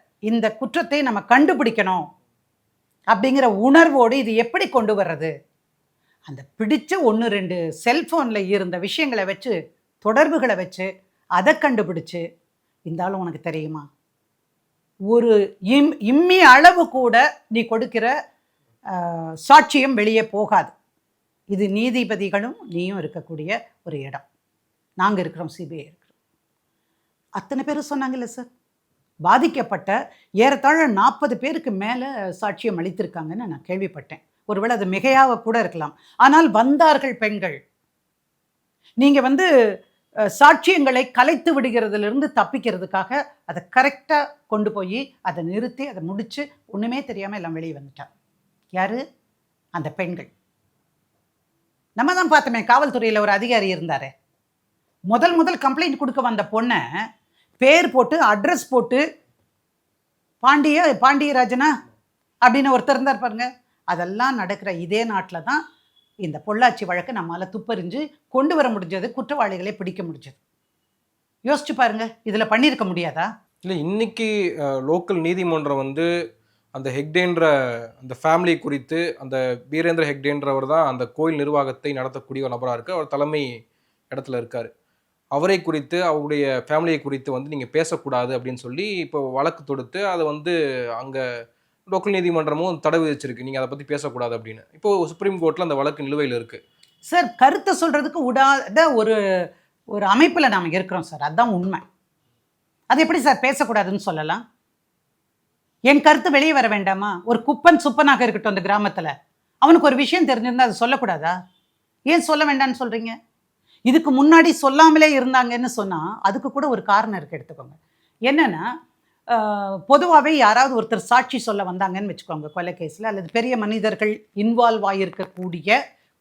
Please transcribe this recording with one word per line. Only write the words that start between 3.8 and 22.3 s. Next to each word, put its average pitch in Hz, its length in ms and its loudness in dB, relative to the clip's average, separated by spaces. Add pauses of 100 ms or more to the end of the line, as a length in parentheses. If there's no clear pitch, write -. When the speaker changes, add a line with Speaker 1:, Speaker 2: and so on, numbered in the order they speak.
Speaker 1:
இது 226 160 -2
எப்படி 233 340 -2
கொண்டு 214 340 0
வர்றது? 160 340 -6 (880)
அந்த 135 220 -18 (140)
பிடிச்ச 220 340 -2 (140)
ஒண்ணு 220 200 2
ரெண்டு 180 580 -4
செல்போன்ல 240 600 0
இருந்த 185 320 -2
விஷயங்களை 220 460 -2
வச்சு, 190 500 -6 (240)
தொடர்புகளை 254 580 2
வச்சு 185 460 -8 (240)
அதை 190 280 2
கண்டுபிடிச்சு, 180 760 -4 (500)
இந்த 170 220 -8
ஆளு 190 140 -4
உனக்கு 170 220 -10
தெரியுமா? 156 500 -10 (1040)
ஒரு 214 680 2
இம்-, 277 360 2
இம்மி 311 400 4
அளவு 330 500 8
கூட 254 600 2
நீ 226 160 -2
கொடுக்கிற, 233 680 -4 (540)
ஆ, 175 300 -6 (320)
சாட்சியம் 269 460 8
வெளியே 220 340 2
போகாது. 202 420 0 (720)
இது 196 220 -2
நீதிபதிகளும் 214 880 -2 (140)